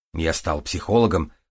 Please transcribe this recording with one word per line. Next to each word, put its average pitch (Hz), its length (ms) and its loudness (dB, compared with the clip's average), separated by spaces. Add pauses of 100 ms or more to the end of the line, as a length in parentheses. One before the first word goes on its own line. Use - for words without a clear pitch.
(140)
Я 80 200 0
стал 76 280 -2
психологом, 98 680 0 (200)